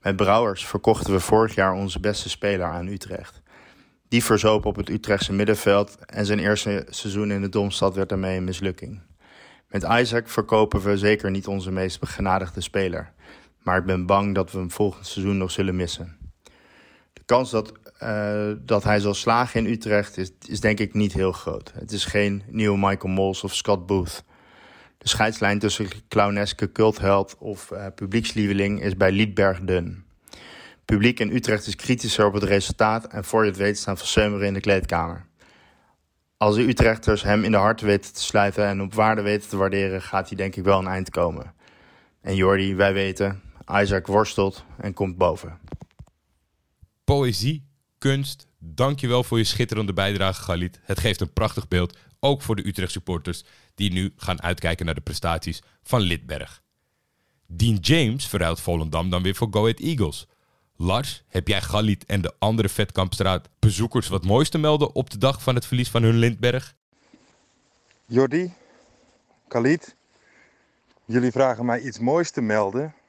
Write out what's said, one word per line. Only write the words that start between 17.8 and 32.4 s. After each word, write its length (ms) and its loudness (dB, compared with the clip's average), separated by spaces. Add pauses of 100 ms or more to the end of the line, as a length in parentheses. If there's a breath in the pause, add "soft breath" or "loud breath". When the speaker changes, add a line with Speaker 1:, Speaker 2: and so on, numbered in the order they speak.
Speaker 1:
eh, 600 -4
dat 260 0
hij 160 2
zal 140 0
slagen 520 0
in 60 -2
Utrecht 460 -2
is, 140 -6 (160)
is 120 -6
denk 200 2
ik 140 -2
niet 200 0
heel 180 2
groot. 420 -8
Het 180 -12
is 140 -4
geen 420 0
nieuwe 300 0
Michael 360 0
Mols 300 0
of 120 -8
Scott 300 0
Booth. 380 -2 (720 soft breath)
De 100 -8
scheidslijn 520 2
tussen 280 0 (200)
clowneske 640 0
cultheld 680 2
of, 340 -12
eh, 140 -10 (100)
publiekslieveling 840 -2
is 160 -2
bij 140 6
Liedberg 480 2
dun. 440 -4 (840 loud breath)
Publiek 340 2
in 160 0
Utrecht 320 0
is 80 -6
kritischer 500 0
op 80 4
het 100 0